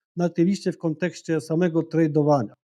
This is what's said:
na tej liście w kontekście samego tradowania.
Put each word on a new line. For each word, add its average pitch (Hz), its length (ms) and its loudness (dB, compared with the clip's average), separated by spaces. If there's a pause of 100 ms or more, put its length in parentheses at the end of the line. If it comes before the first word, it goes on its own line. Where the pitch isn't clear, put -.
(160)
na 175 140 0
tej 170 160 2
liście 190 260 0
w - 60 -10
kontekście 160 640 -4
samego 165 420 0
tradowania. 151 680 2 (240)